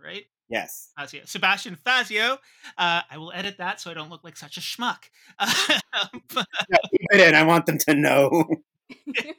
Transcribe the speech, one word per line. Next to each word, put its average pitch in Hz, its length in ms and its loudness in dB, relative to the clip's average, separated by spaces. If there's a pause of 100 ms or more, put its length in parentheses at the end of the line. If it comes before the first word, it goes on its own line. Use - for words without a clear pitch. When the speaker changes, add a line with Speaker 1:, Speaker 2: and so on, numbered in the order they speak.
Speaker 1:
right? 127 240 -14 (220)
Speaker 2:
Yes. - 480 -8
Speaker 1:
Fazio. 143 300 -14
Sebastian 190 500 -4
Fazio. 233 580 -2 (440)
Uh, 175 320 0
I 143 80 -18
will 165 160 -16
edit 190 240 -10
that 185 240 -8
so 180 80 -14
I 165 60 -14
don't 156 160 -14
look 165 120 -20
like 170 140 -20
such 147 200 -18
a 180 40 -14
schmuck. - 440 -8 (340)
<laughs> - 0 -
Um, 240 840 -2 (480)
Speaker 2:
Yeah, 185 80 4 (140)
keep - 100 0 (120)
it 202 60 8
in. 170 160 8
I 156 80 6
want 165 220 4
them 147 140 0
to 151 160 2
know. 143 540 4
<laughs> 165 60 2 (360)
Speaker 3:
<laughs> - 260 -12 (220)